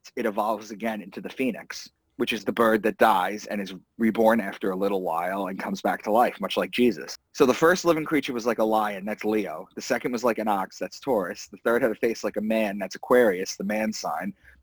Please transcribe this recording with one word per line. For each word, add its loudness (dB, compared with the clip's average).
it -2
evolves -4
again -6
into -14
the -10
phoenix, -6
which -2
is -6
the 0
bird 4
that 0
dies 2
and -6
is -8
reborn 4
after -4
a -2
little 0
while -2
and -8
comes -6
back -2
to -2
life, 4
much -4
like 0
Jesus. 0
So 4
the 6
first 4
living 2
creature -2
was -6
like 0
a 2
lion, 0
that's -6
Leo. -2
The -10
second -2
was -2
like 2
an -4
ox, -2
that's -8
Taurus. -2
The -16
third 2
had 2
a -6
face -2
like -4
a 0
man, 0
that's -8
Aquarius, 2
the -6
man -2
sign. -6